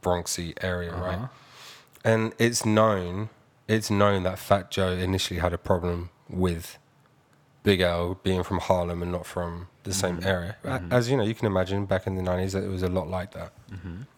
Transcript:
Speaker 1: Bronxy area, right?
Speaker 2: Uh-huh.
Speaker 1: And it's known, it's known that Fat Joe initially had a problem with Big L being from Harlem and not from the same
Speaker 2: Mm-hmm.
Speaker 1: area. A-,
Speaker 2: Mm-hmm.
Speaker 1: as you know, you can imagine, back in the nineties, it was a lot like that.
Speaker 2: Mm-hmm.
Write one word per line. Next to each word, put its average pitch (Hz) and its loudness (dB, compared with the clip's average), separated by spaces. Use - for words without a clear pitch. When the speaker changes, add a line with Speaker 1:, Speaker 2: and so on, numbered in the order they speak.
Speaker 1:
Bronxy 87 -2
area, 90 -4
right? 92 -4
Speaker 2:
Uh-huh. 117 -8
Speaker 1:
And 110 2
it's 117 2
known, 107 2
it's 110 0
known 101 4
that 92 -2
Fat 98 2
Joe 95 2
initially 92 0
had 87 2
a 85 -4
problem 87 0
with 90 -2
Big 98 6
L 87 2
being 92 2
from 92 -2
Harlem 87 0
and 87 -4
not 87 -6
from 85 -6
the 98 -6
same 90 0
Speaker 2:
Mm-hmm. 90 -4
Speaker 1:
area. 90 -2
A-, - -8
Speaker 2:
Mm-hmm. 87 -6
Speaker 1:
as 120 4
you 139 4
know, 113 2
you 110 0
can 120 -4
imagine, 95 2
back 98 0
in 95 -2
the 92 -4
nineties, 92 0
it 95 -2
was 92 -4
a 92 0
lot 90 -2
like 90 -6
that. 85 -14
Speaker 2:
Mm-hmm. 87 -12